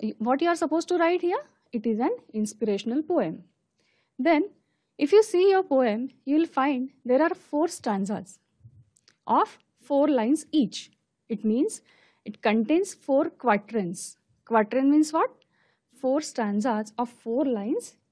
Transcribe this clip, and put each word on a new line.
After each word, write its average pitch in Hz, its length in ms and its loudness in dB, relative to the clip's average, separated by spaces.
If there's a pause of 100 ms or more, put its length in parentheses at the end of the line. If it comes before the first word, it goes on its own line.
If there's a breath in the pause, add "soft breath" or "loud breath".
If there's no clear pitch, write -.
y-, 214 160 -4
what 254 240 0
you 339 80 2
are 339 60 2
supposed 330 340 -2
to 359 80 0
write 339 240 2
here? 381 200 -2 (300)
It 226 140 -8
is 220 140 -2
an 359 160 0 (180)
inspirational 214 680 -4
poem. 247 400 -2 (760)
Then, 302 300 2 (480)
if 285 140 0
you 427 120 8
see 381 260 4
your 381 140 4
poem, 254 460 0 (140)
you 285 140 0
will 330 80 4
find 262 460 -2 (120)
there 247 180 2
are 339 120 2
four 311 340 -2
stanzas 202 720 -6 (880)
of 302 300 0 (220)
four 285 280 2
lines 262 440 0
each. - 400 -2 (360)
It 214 160 -6
means 247 380 0 (420 soft breath)
it - 180 -16
contains 226 520 0
four 294 360 0
quatrains. 208 880 -4 (280)
Quatrain 233 440 0
means 302 220 4
what? 349 200 0 (680)
Four 269 220 0
stanzas 214 760 -4
of 240 120 -4
four 240 360 -4
lines 254 500 -4 (160)